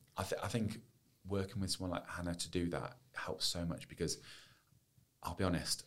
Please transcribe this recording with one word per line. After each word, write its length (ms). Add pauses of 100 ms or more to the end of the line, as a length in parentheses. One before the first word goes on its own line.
(160)
I, 80
th-, 180
I 60
think 320 (480)
working 320
with 100
someone 220
like 160
Hannah 260
to 160
do 200
that 260 (160)
helps 340
so 180
much 240
because, 300 (1040)
I'll 120
be 100
honest, 420